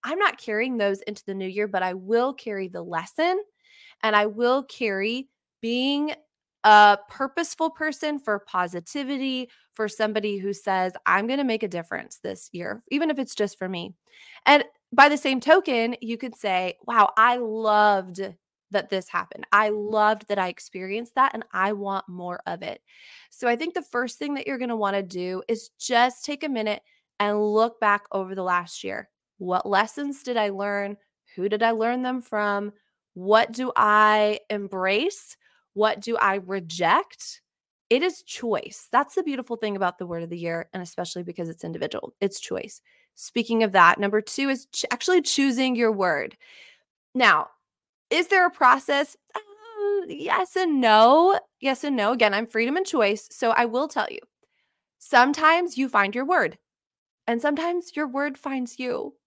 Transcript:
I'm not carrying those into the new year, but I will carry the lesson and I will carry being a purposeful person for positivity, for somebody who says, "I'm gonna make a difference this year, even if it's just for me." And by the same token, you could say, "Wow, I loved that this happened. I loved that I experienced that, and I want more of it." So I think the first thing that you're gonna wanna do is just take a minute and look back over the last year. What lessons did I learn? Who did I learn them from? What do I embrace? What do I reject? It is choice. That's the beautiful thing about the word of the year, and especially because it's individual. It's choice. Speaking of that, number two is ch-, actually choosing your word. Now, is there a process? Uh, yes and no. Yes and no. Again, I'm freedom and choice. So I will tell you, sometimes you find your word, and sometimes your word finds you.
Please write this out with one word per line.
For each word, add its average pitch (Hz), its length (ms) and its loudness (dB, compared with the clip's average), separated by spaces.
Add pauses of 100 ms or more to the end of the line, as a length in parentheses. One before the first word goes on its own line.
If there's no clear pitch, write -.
I'm 311 140 -6
not 403 200 0
carrying 233 400 -4
those 202 240 0
into - 240 -12
the 196 80 -8
new 190 140 -6
year, 202 200 -4
but 190 140 -2
I 185 120 -2
will 226 400 0
carry 196 340 -8
the 180 140 -12
lesson 311 600 -2 (600)
and 220 140 2
I 208 100 4
will 240 380 0
carry 226 640 -4 (340)
being 277 520 -2 (500)
a 208 340 10 (100)
purposeful 320 640 -4
person 302 480 -6
for 208 220 -4
positivity, 254 1120 -6 (220)
for 214 160 -4
somebody 208 500 -2
who 196 140 -4
says, 185 420 -2 (120)
"I'm 190 200 2
gonna 269 180 -2
make 226 180 -2
a 208 60 -4
difference - 500 -8
this 196 340 -10
year, 190 380 -10
even 311 200 -2
if 285 80 -4
it's - 160 -6
just 202 240 -4
for 185 100 -6
me." 180 260 -8 (520)
And 285 180 6 (280)
by 277 160 8
the 294 80 4
same 269 240 -2
token, 247 600 2
you 226 180 -8
could 240 180 -10
say, 185 500 -2
"Wow, 226 300 4
I 240 200 6
loved 208 840 2 (500)
that 190 200 -2
this 190 180 -4
happened. - 440 -8
I 214 180 6
loved 214 580 0
that 202 100 -2
I 185 100 0
experienced 196 680 -10
that, 269 180 4
and 226 180 -10
I 196 200 0
want 196 360 -6
more 180 380 -10
of 175 160 -10
it." - 200 -12 (480)
So - 180 -4
I 240 80 2
think 320 180 -6
the 339 80 -4
first 247 360 -6
thing 294 160 -6
that 269 120 -8
you're 269 120 -6
gonna 240 180 -4
wanna 202 260 -2
do 180 460 -8
is 226 300 -4
just 247 460 0
take 285 200 -8
a 302 40 -4
minute 214 340 -4 (380)
and 208 320 0
look 226 280 2
back 202 320 2
over 190 220 -6
the 190 80 -6
last 175 420 -4
year. 190 240 -8 (300)
What 180 280 -2
lessons 220 560 -2
did 247 140 -4
I 208 140 0
learn? 202 460 -6 (400)
Who 185 120 -4
did 208 140 0
I 226 100 4
learn 233 300 -2
them 254 180 -4
from? 208 520 -4 (420)
What 214 380 2
do 254 240 -4
I 214 640 4 (100)
embrace? 202 840 -4 (380)
What 208 260 2
do 226 160 -4
I 196 200 2
reject? 180 1040 -2 (500)
It 262 120 4
is 359 200 -4
choice. - 680 -8
That's 277 240 2
the 370 80 0
beautiful 254 340 -6
thing 214 200 -4
about 185 220 -2
the 180 80 -10
word 170 160 -8
of 165 80 -10
the 175 80 -8
year, 170 340 -6
and 185 100 -8
especially 175 400 -8
because 170 260 -8
it's 160 160 -14
individual. - 560 -8
It's 196 200 -2
choice. - 400 -10 (340)
Speaking 226 480 -2
of 202 100 0
that, 175 280 6
number 202 200 0
two 277 280 -4
is 269 240 -4
ch-, - 180 -6
actually 339 320 2
choosing 262 540 0
your 226 160 2
word. 175 440 -2 (800)
Now, 214 360 4 (580)
is 339 200 0
there 370 180 4
a 359 40 2
process? 277 640 2 (180)
Uh, - 60 -8 (680)
yes 339 480 -4
and 320 240 0
no. 247 580 8 (220)
Yes 269 240 -2
and 285 120 -2
no. 214 160 2
Again, 226 200 4
I'm 214 140 -2
freedom 233 300 -2
and 381 100 -2
choice. 214 440 0
So 233 200 -2
I 240 160 2
will 254 220 -2
tell - 220 -4
you, - 100 -14 (800)
sometimes 311 800 4
you 262 120 -2
find 202 260 2
your 254 100 -4
word, 277 340 0 (680)
and 233 160 0
sometimes 330 520 -2
your 294 140 -4
word 277 300 -6
finds 262 400 -8
you. 254 360 -6 (120)